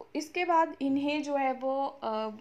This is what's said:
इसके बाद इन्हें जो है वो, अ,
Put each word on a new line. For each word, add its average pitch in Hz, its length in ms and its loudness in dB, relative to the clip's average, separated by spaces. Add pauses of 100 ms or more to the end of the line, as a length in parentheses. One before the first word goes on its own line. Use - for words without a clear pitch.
(160)
इसके 311 300 -2
बाद 330 360 4
इन्हें 277 420 2
जो 285 120 -2
है 269 180 2
वो, 269 320 -2
अ, 220 440 -4 (120)